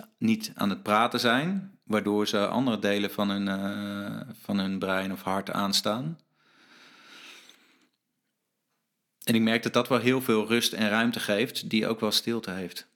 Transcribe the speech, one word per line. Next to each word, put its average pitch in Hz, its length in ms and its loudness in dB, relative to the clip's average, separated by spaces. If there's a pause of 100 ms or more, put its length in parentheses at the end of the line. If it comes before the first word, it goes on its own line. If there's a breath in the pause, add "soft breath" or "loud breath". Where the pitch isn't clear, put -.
(180)
niet 110 380 0
aan 104 140 0
het 92 140 -6
praten 113 360 2
zijn, 139 640 0
waardoor 104 440 2
ze 101 200 2
andere 113 320 0
delen 101 320 0
van 101 180 0
hun, 98 180 -2
eh, 101 760 -6 (200)
van 104 180 -2
hun 95 200 -2
brein 95 320 0
of 95 100 -8
hart 95 300 -2
aanstaan. 107 680 0 (3000 loud breath)
En 117 120 2
ik 113 60 6
merk 113 220 2
dat 117 100 -2
dat 120 140 2
wel 123 120 2
heel 127 220 2
veel 110 260 2
rust 117 260 2
en 107 160 0
ruimte 117 300 0
geeft, 113 500 -2
die 107 180 2
ook 110 120 -2
wel 107 120 0
stilte 113 400 -2
heeft. 90 440 -8